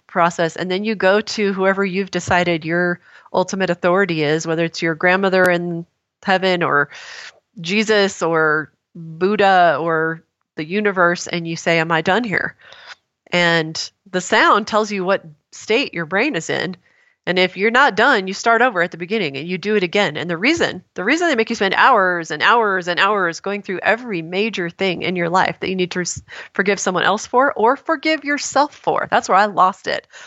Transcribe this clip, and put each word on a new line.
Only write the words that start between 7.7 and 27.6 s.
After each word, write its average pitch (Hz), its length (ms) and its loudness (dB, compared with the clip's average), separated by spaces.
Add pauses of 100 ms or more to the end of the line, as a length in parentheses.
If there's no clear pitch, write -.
or 156 500 0 (220)
Buddha 180 840 2
or 160 420 -2 (340)
the 156 80 -8
universe, 185 640 0
and 170 180 -4
you 165 80 -6
say, 165 240 0
"Am 165 140 0
I 160 80 2
done 190 240 0
here?" - 320 -4 (720)
And 170 600 0 (200)
the 180 100 -4
sound 285 460 2
tells 214 240 0
you 196 140 -4
what 190 200 0 (280)
state - 420 -2
your 170 120 -6
brain 208 280 -2
is 165 160 -6
in. 170 260 -4 (520)
And 180 100 0
if 180 180 2
you're 202 140 0
not 247 260 2
done, 220 320 2
you 190 60 -6
start 233 280 2
over 220 200 2
at 180 100 -4
the 170 40 -12
beginning 170 400 -4
and 156 120 -8
you 185 100 -4
do 208 160 -2
it 202 80 2
again. 175 340 0
And 160 140 -6
the 165 60 -4
reason, 196 460 0 (120)
the 180 80 -6
reason 320 260 0
they 294 60 0
make 220 160 0
you 226 60 -4
spend 196 180 0
hours 185 560 2
and 151 100 -6
hours 196 460 2
and 175 140 0
hours 190 400 0
going 202 220 -6
through 185 200 -8
every 220 400 -2
major 180 480 -4
thing 190 320 -4
in 185 140 -4
your 170 120 -2
life 175 300 0
that 180 100 -6
you 190 60 -4
need 180 160 -2
to - 100 -8
res-, - 220 -8 (320)
forgive 196 240 0
someone 180 240 -2
else 196 240 2
for 262 280 2
or 233 220 2